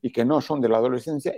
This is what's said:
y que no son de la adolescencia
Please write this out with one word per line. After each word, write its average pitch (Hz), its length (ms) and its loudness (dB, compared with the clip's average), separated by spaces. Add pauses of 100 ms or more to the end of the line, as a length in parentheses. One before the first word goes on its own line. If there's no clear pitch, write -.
y 123 80 -4
que 117 140 0
no 139 160 2
son 147 200 -4
de 120 80 2
la 113 80 4
adolescencia 127 600 -2